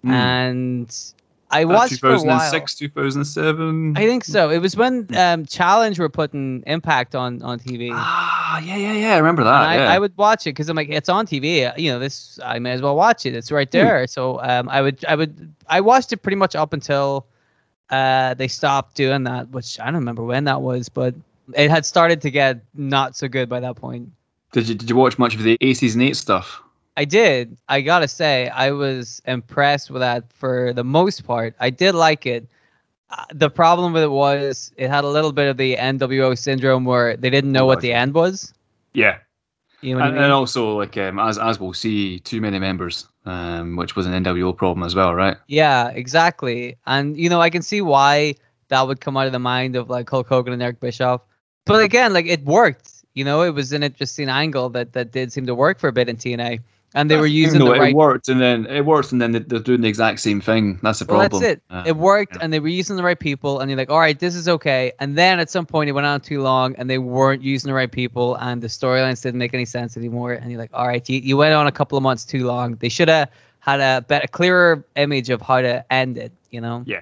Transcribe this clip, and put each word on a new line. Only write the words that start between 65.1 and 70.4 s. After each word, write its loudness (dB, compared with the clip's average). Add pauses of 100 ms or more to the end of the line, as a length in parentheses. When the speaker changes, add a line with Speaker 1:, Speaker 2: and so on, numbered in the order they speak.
Speaker 2:
then 4
at -2
some -4
point, -2
it -4
went 0
on 0
too -6
long, 0
and -6
they 0
weren't 0
using -4
the -4
right -2
people, -4
and -6
the -8
storylines 0
didn't -6
make -4
any -4
sense -10
anymore. -8
And -12